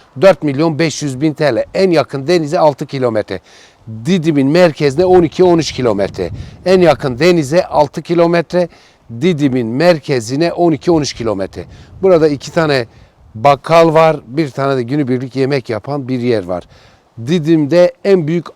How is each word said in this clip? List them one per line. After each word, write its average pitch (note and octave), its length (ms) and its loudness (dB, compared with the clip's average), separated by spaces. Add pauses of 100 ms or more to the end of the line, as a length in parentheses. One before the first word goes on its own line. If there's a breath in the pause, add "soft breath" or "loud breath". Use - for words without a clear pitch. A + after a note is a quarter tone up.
(200 soft breath)
Dört F#3 220 4
milyon D3 360 -2
beş D#3+ 240 -4
yüz C3 180 -6
bin D#3 140 -2
T C#3+ 200 -2
L. A2 100 -2 (100)
En F#3+ 160 2
yakın C#3 360 -2
denize E3 320 0
altı D3+ 280 0
kilometre. A2+ 540 -4 (640 soft breath)
Didim'in D3+ 420 0
merkezine D#3 580 2
on F#3 180 6
iki, E3 220 0
on F3 140 4
üç D3+ 140 -4
kilometre. G2+ 580 -2 (340 loud breath)
En F#3 160 4
yakın C3+ 380 2
denize E3 480 2
altı D3 360 -2
kilometre. E3+ 680 0 (520 soft breath)
Didim'in C#3 460 0
merkezine C#3+ 880 0
on E3+ 200 0
iki, E3 180 -2
on D#3+ 120 2
üç B2+ 100 -6
kilometre. F#2+ 520 -6 (380 loud breath)
Burada E3 260 4
iki D3 240 -8
tane C#3+ 340 0 (480 soft breath)
bakkal D3+ 600 2
var. D#3+ 220 4 (100)
Bir C#3 240 -6
tane C#3 260 -2
de B2+ 60 -2
günübirlik B2+ 540 -4
yemek C3+ 340 -2
yapan B2+ 380 -8
bir B2+ 120 -4
yer A#2 240 0
var. F2 200 -8 (600 soft breath)
Didim'de D#3+ 680 2 (120)
en F#3 220 2
büyük E3 300 -4